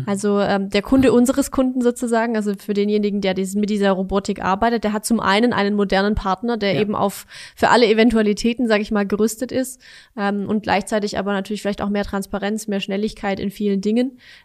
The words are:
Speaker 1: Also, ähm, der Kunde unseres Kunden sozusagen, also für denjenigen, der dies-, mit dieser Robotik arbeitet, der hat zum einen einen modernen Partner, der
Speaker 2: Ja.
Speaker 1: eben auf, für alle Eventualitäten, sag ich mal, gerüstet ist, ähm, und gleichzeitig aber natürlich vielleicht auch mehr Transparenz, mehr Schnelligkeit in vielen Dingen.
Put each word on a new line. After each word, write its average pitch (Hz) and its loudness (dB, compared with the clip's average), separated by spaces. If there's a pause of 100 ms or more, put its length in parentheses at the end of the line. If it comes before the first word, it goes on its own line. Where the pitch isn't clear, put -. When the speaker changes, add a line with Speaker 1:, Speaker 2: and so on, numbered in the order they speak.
Speaker 1:
Also, 202 0
ähm, 196 0
der 202 0
Kunde 262 4
unseres 247 4
Kunden 262 0
sozusagen, 233 0
also 208 -2
für - -6
denjenigen, 208 0
der 190 0
dies-, 190 -4
mit 208 -2
dieser 202 2
Robotik 190 -2
arbeitet, 214 0
der 208 -2
hat 214 -4
zum 226 0
einen 220 2
einen 202 0
modernen 202 2
Partner, 233 -2
der 202 0
Speaker 2:
Ja. - 2
Speaker 1:
eben 208 0
auf, - -2 (320)
für - 4
alle 226 6
Eventualitäten, 226 2
sag 214 4
ich 214 -4
mal, 202 0
gerüstet 214 -2
ist, 262 -4 (340)
ähm, 202 -2
und 202 -2
gleichzeitig 202 -2
aber 196 -2
natürlich 202 -6
vielleicht 202 -2
auch 202 -4
mehr 202 -2
Transparenz, 202 -6
mehr 202 -2
Schnelligkeit 202 -4
in 202 -4
vielen 196 -2
Dingen. 240 0 (240)